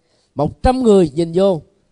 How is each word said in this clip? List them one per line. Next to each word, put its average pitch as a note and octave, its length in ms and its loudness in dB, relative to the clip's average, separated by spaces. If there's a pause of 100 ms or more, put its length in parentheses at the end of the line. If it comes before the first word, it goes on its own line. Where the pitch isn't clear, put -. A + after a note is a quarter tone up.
(360)
Một D3 280 -6
trăm B3+ 200 0
người F#3+ 320 4
nhìn E3 200 -4
vô F#3 260 0 (300)